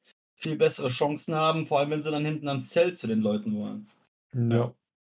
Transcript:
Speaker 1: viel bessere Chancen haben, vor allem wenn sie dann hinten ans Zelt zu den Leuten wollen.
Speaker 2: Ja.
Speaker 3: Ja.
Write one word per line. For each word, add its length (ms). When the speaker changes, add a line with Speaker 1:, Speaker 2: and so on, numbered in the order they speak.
Speaker 1:
viel 220
bessere 320
Chancen 460
haben, 320
vor 120
allem 120
wenn 120
sie 80
dann 140
hinten 240
ans 220
Zelt 280
zu 80
den 140
Leuten 360
wollen. 320
Speaker 2:
Ja. 220
Speaker 3:
Ja. 180